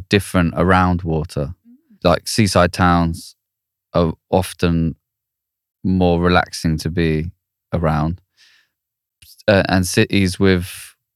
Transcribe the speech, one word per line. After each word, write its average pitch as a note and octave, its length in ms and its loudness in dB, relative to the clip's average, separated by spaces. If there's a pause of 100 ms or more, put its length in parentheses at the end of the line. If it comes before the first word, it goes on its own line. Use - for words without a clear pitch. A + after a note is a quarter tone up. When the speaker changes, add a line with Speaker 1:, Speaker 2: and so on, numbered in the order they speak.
Speaker 1:
different F#2 480 0
around F2+ 460 2
water. D#2 500 -6 (140)
Speaker 2:
Mm. - 360 -14
Speaker 1:
Like, E2+ 240 0
seaside F2+ 460 2
towns E2+ 640 -2 (580)
are E2+ 200 0 (160)
often E2+ 640 -2 (880)
more F2+ 380 2
relaxing F2 560 0
to D#2+ 120 -8
be E2 420 -2 (420)
around. D#2+ 480 -2 (1300)
Uh, G2 200 6
and F#2 200 0
cities G2 520 0
with F#2 560 -2 (200)